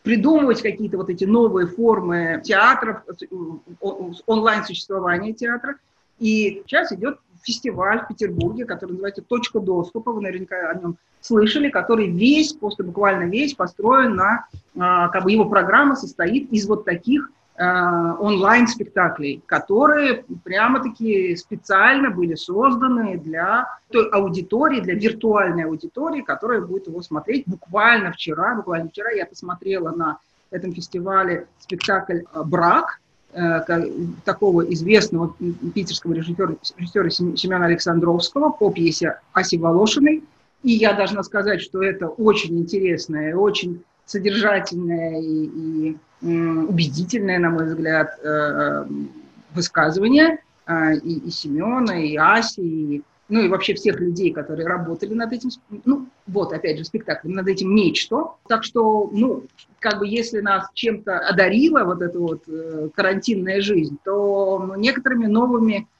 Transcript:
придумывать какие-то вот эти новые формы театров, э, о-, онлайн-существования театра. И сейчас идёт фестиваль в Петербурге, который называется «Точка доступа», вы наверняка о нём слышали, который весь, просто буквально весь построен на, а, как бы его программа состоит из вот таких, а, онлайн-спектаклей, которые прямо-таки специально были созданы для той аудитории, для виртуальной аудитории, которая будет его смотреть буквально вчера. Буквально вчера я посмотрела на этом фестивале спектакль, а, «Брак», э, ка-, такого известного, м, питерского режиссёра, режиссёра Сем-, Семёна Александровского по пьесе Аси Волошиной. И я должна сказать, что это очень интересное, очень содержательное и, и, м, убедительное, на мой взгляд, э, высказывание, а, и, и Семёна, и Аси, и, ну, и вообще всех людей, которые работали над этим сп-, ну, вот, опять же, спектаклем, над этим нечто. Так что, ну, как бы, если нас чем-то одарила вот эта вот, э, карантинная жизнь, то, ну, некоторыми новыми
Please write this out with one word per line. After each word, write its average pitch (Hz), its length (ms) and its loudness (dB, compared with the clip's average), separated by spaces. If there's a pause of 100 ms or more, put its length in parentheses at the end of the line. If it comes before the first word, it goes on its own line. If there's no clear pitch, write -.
придумывать 247 600 4
какие-то 202 340 -4
вот 180 140 -6
эти 180 140 -2
новые 196 420 4
формы 170 760 0
театров, 220 640 2
э, 180 180 -16 (540)
о-, 185 320 -8 (140)
онлайн-существования 202 1080 -2
театра. 247 420 -6 (420)
И 214 480 0
сейчас 330 280 0
идёт 226 260 -6 (240)
фестиваль 214 560 -2
в - 80 -10
Петербурге, 196 580 -4
который 185 260 -10
называется 196 300 -8
«Точка 240 380 -4
доступа», 190 520 -4
вы 214 100 -6
наверняка 185 500 -6
о 170 40 -4
нём 170 220 -8 (240)
слышали, 233 480 4
который 226 380 2
весь, 262 460 4
просто 202 300 -6
буквально 185 420 0
весь 262 280 -2
построен 220 600 2
на, 202 300 0 (320)
а, 180 320 2
как 185 160 -2
бы 196 60 4
его 214 140 4
программа 214 500 4
состоит 220 560 -2
из 202 160 0
вот 208 180 0
таких, 226 440 0 (280)
а, 175 600 2
онлайн-спектаклей, 196 1300 2
которые 277 800 2 (220)
прямо-таки 208 880 0
специально 226 760 2
были 175 260 -2
созданы 233 840 0
для 170 500 -2 (240)
той 220 180 2
аудитории, 202 680 0
для 175 160 -2
виртуальной 202 680 0
аудитории, 254 560 -6
которая 208 400 -4
будет 180 260 -8
его 170 140 -10
смотреть 185 460 -4
буквально 190 680 2
вчера. 175 420 -4
Буквально 170 340 -6
вчера 214 220 -8
я 190 140 -4
посмотрела 180 680 -8
на 165 280 -4 (320)
этом 180 220 -8
фестивале 180 720 -2 (120)
спектакль, 185 600 -2 (140)
а, 156 100 -6
«Брак», 170 560 2 (340)
э, 165 340 0
ка-, 170 180 0 (400)
такого 185 360 4 (120)
известного, 170 640 2
м, 175 140 -4 (220)
питерского 170 380 -4
режиссёра, 165 420 -2 (220)
режиссёра 175 320 0
Сем-, 175 260 0
Семёна 180 300 0
Александровского 170 840 2
по 208 200 2
пьесе 165 480 0 (140)
Аси 180 240 0
Волошиной. 220 680 4 (400)
И 247 80 4
я 214 220 4
должна 196 300 0
сказать, 196 380 0
что 185 220 -6
это 190 240 -2
очень 170 500 2
интересное, 165 800 -2
очень 190 480 0 (240)
содержательное 180 1120 -2
и, 156 240 -2
и, 156 520 -4 (260)
м, 165 460 0
убедительное, 180 680 0
на 170 120 2
мой 160 140 -2
взгляд, 160 580 -2
э, 147 600 -2 (720)
высказывание, 196 840 4 (260)
а, 160 280 0
и, 165 200 -2 (140)
и - 20 -6
Семёна, 180 760 -2
и 151 140 -2
Аси, 202 440 2
и, 151 420 -4 (260)
ну, 220 120 2
и 185 60 2
вообще 190 280 0
всех - 240 0
людей, 175 340 0
которые 156 340 -6
работали 175 460 -4
над 233 180 -4
этим 247 200 -6
сп-, - 340 -18
ну, 262 220 0 (200)
вот, 185 240 -2
опять 156 260 -4
же, 160 60 -10
спектаклем, 170 500 -6
над 190 140 -4
этим 190 280 0
нечто. 220 580 0 (140)
Так 226 160 0
что, 214 500 2
ну, 233 300 0 (360)
как 208 200 -2
бы, 202 80 -2
если 226 340 -4
нас 196 320 0
чем-то 214 460 -2
одарила 214 640 4
вот 175 160 -2
эта 175 180 -4
вот, 160 280 -2
э, 160 460 -8
карантинная 196 680 0
жизнь, 165 420 0
то, 196 640 0
ну, 196 80 -8
некоторыми 254 520 0
новыми 226 600 2 (120)